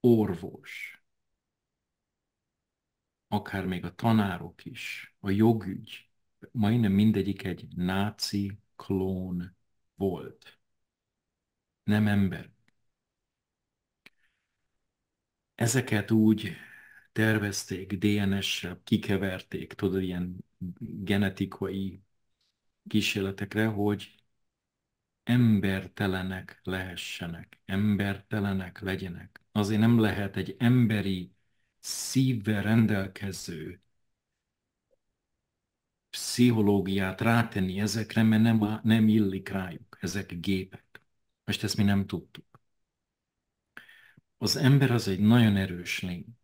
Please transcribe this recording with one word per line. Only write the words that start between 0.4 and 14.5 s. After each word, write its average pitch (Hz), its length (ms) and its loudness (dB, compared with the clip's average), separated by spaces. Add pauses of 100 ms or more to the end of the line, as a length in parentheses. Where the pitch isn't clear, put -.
akár 98 380 -6
még 87 180 -6
a 87 100 -10
tanárok 98 680 -2
is, - 560 -14
a 98 100 -4
jogügy, 104 800 0 (420)
majdnem 107 400 2
mindegyik 98 520 2
egy 90 220 -8 (100)
náci 98 840 -4 (180)
klón 92 800 -4 (380)
volt. - 640 -6 (1200)
Nem 107 240 2
ember. 98 440 0 (3000)